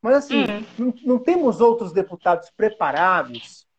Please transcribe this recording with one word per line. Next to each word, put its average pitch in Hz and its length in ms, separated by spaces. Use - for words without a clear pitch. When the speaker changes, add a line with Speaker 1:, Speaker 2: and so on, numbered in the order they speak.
Speaker 1:
Mas, 247 140
assim, 277 280
Speaker 2:
Uhum. 208 200
Speaker 1:
não, 240 180
não 254 160
temos 285 400
outros 226 320
deputados 180 640
preparados 160 1080